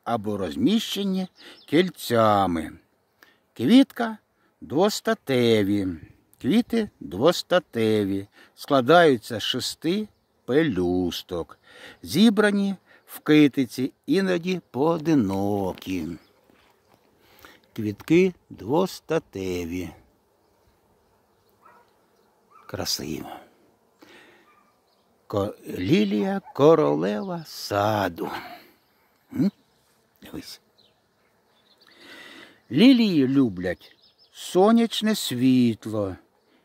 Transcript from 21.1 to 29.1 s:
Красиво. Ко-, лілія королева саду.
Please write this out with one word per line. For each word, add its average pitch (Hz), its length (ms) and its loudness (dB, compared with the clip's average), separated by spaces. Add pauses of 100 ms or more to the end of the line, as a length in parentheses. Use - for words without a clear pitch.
Красиво. - 640 -10 (2000)
Ко-, 104 280 -4 (140)
лілія 196 720 0 (140)
королева 160 920 2
саду. 101 840 -2 (1040)